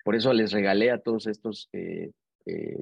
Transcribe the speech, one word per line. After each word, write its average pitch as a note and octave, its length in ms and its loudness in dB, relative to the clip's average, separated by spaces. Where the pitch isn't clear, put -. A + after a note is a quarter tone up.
Por G#2+ 100 2
eso A#2 180 4
les A2 200 2
regalé G2+ 380 4
a A#2 100 0
todos A2+ 260 -2
estos, G#2+ 460 -8
eh, E2+ 400 -8
eh, - 380 -8